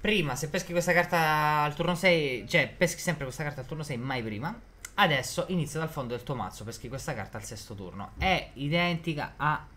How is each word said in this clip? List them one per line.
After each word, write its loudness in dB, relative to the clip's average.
Prima, 2
se -4
peschi -2
questa 4
carta 4
al 0
turno 0
sei, 2
cioè 4
peschi 0
sempre -2
questa -6
carta -6
al -8
turno -8
sei, -4
mai -4
prima. -6
Adesso 4
inizia 0
dal -2
fondo -4
del -6
tuo -4
mazzo, -6
peschi -10
questa -6
carta -8
al -10
sesto -12
turno. -10
È 2
identica 0
a 0